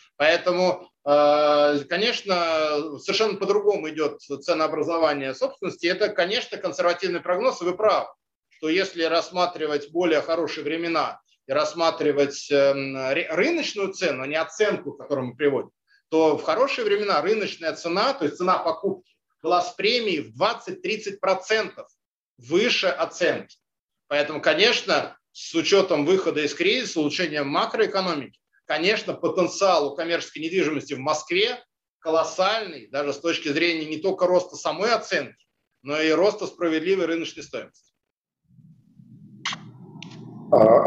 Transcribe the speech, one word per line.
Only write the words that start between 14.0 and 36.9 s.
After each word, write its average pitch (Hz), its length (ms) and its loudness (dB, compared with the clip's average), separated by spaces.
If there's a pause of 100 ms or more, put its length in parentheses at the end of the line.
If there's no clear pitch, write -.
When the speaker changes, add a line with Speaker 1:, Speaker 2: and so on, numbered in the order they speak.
Speaker 1:
а 135 40 -8
не 147 80 -6
оценку, 170 560 -2
которую 127 380 -4
мы - 80 -14
приводим, 135 340 0 (380)
то 160 280 4
в - 60 -8
хорошие 233 400 0
времена 202 380 2
рыночная 170 520 -2
цена, 196 400 0
то 160 120 -4
есть 147 100 -2
цена 180 220 2
покупки, - 580 -4 (260)
была 175 200 2
с 175 100 -6
премией 208 480 0
в 113 160 -12
двадцать-тридцать 196 880 -4
процентов 185 640 -2 (500)
выше 180 500 2
оценки. 165 680 -2 (540)
Поэтому, 147 320 -2
конечно, 175 760 2 (160)
с - 240 -14
учётом 165 500 2
выхода 170 360 2
из 147 120 -2
кризиса, 202 460 -2
улучшения 151 440 -2
макроэкономики, 185 920 -2 (280)
конечно, 170 480 -2
потенциал 165 760 0
у 135 80 -8
коммерческой 165 440 -6
недвижимости 156 560 -2
в 127 40 -12
Москве 175 640 -2 (360)
колоссальный, 165 920 -2
даже 143 220 -2
с 143 60 -8
точки 160 300 -2
зрения 160 360 0
не 156 120 -8
только 185 300 0
роста 180 300 0
самой 175 360 -2
оценки, 151 540 -4 (340)
но 143 200 -4
и 160 100 2
роста 175 340 2
справедливой 170 600 0